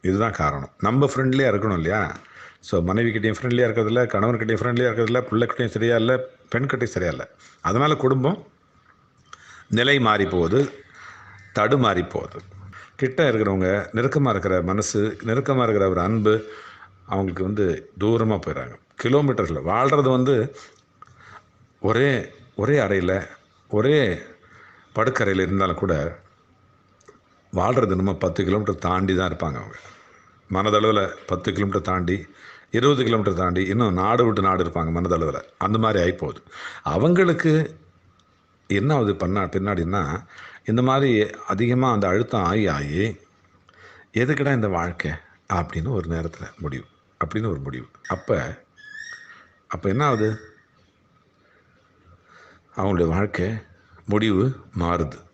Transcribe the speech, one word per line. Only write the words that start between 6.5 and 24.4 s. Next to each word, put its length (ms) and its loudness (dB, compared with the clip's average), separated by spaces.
பெண்கிட்டையும் 300 0
சரியா 260 -4
இல்ல. 180 -8
அதனால 340 2
குடும்பம் 520 0
நிலை 320 4
மாறி 260 4
போகுது, 580 0
தடுமாறி 500 2
போகுது. 320 -10
கிட்ட 340 2
இருக்கிறவங்க, 640 0
நெருக்கமா 360 0
இருக்கிற 340 0
மனசு, 600 -2
நெருக்கமா 380 0
இருக்கிற 260 2
ஒரு 120 0
அன்பு 480 2
அவங்களுக்கு 360 -4
வந்து 480 -2
தூரமா 460 2
போயிடுறாங்க. 280 -8
கிலோமீட்டர்ஸ்ல 640 2
வாழ்றது 440 2
வந்து 460 2
ஒரே, 520 2
ஒரே 220 2
அறையில, 480 0
ஒரே 540 2